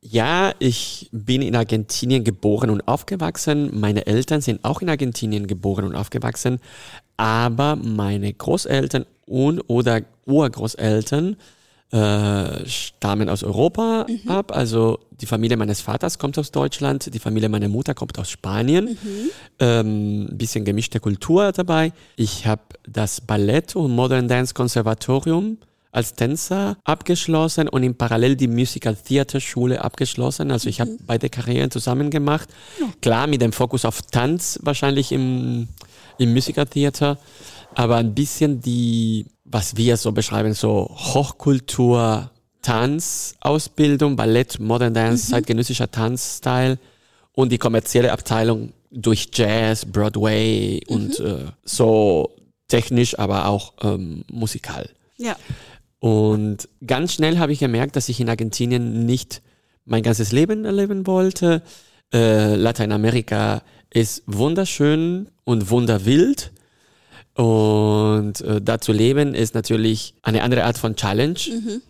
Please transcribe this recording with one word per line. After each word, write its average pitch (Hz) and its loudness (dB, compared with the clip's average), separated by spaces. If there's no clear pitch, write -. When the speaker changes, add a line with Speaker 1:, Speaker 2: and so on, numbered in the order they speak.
Speaker 1:
ja, 135 2
ich - -2
bin 120 0
in 110 -2
Argentinien 117 0
geboren 107 0
und 101 0
aufgewachsen. 147 -2
Meine 104 0
Eltern 135 0
sind 120 -2
auch 139 -2
in 185 -4
Argentinien 113 -2
geboren 98 -2
und 95 -4
aufgewachsen. 120 -4
Aber 117 0
meine 104 -2
Großeltern - -2
und 139 0
oder 117 2
Urgroßeltern, 131 0
äh, 104 0
stammen - -2
aus 104 -2
Europa 196 0
Speaker 2:
Mhm. 226 -6
Speaker 1:
ab. 190 -2
Also 113 2
die - -10
Familie 117 0
meines 104 -2
Vaters - -4
kommt 143 -4
aus 143 -6
Deutschland, 139 -2
die 117 -6
Familie 110 -2
meiner 104 0
Mutter 123 -2
kommt - -10
aus - -6
Spanien. 135 0
Speaker 2:
Mhm. 208 -6
Speaker 1:
Ähm, 107 0
ein 101 -10
bisschen 113 -4
gemischte 104 -2
Kultur 170 2
dabei. 165 0
Ich 110 -4
hab - -4
das 107 -4
Ballett 107 0
und 160 0
Modern 123 2
Dance 123 0
Konservatorium 131 0
als - -4
Tänzer 185 -2
abgeschlossen 160 0
und 127 0
in 127 0
parallel 120 2
die 127 2
Musical 117 0
Theater 135 0
Schule 123 -2
abgeschlossen. 135 -2
Also 120 -2
ich 101 -4
hab 117 0
Speaker 2:
Mhm. 220 -10
Speaker 1:
beide 117 0
Karrieren 123 -2
zusammen 131 -2
gemacht. 151 0
Speaker 2:
Ja. 285 0
Speaker 1:
Klar, 120 2
mit 143 2
dem 113 2
Fokus 123 0
auf 117 0
Tanz 135 -2
wahrscheinlich 139 0
im, 127 -2
im 120 4
Musical 135 2
Theater, 143 0
aber 120 2
ein 113 0
bisschen 143 0
die, 117 0
was 107 -4
wir 117 4
so 110 -2
beschreiben, 107 0
so 104 0
Hochkultur, 123 0
Tanzausbildung, 143 0
Ballett, 113 0
Modern 117 0
Dance, 113 2
Speaker 2:
Mhm. - -4
Speaker 1:
zeitgenössischer 117 0
Tanzstyle 127 -2
und 131 2
die 120 2
kommerzielle 117 2
Abteilung 113 -2
durch 110 0
Jazz, 110 0
Broadway 104 0
und, - -4
Speaker 2:
Mhm. - -4
Speaker 1:
äh, 92 -4
so 107 2
technisch, 120 2
aber 98 -2
auch, 101 -4
ähm, 92 -4
musikal. - -8
Speaker 2:
Ja. 233 -6
Speaker 1:
Und 107 2
ganz 135 -2
schnell 160 2
habe 151 2
ich 143 -2
gemerkt, 131 0
dass 135 -2
ich 117 -4
in 117 0
Argentinien 117 -2
nicht - -2
mein 113 0
ganzes 110 0
Leben 208 2
erleben 196 -2
wollte. 185 2
Äh, 110 4
Lateinamerika 107 0
ist 113 0
wunderschön 160 0
und 107 0
wunderwild. 120 4
Und, 107 4
äh, 107 0
da 113 -2
zu - -2
leben 135 4
ist - -2
natürlich 110 -2
eine 110 2
andere 123 2
Art 117 0
von 110 -4
Challenge, 120 0
Speaker 2:
Mhm. 226 -6